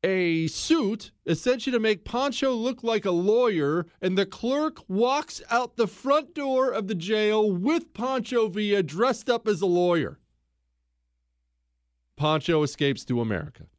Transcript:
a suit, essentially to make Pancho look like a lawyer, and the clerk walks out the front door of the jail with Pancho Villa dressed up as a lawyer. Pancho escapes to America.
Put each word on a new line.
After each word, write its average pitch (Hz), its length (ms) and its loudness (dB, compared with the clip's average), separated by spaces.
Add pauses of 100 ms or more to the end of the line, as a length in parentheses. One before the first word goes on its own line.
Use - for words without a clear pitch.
a 175 420 0
suit, 233 640 -2 (120)
essentially 247 480 0
to 240 80 2
make 214 240 0
Pancho 262 480 -2
look 240 320 -4
like 226 220 0
a 190 40 0
lawyer, 175 760 2 (160)
and 185 160 0
the 196 80 2
clerk 277 600 -4
walks 247 540 -2 (100)
out 240 260 -2
the 226 100 2
front 277 480 0
door 262 360 0
of 202 180 -4
the 220 60 -2
jail 214 560 2
with 208 440 0
Pancho 240 540 -2
Villa 202 340 0
dressed 202 480 -2
up 233 180 0
as 180 140 0
a 202 40 0
lawyer. 175 520 2 (2000)
Pancho 151 440 0
escapes 139 440 -2
to 120 160 -2
America. 104 420 -6 (140)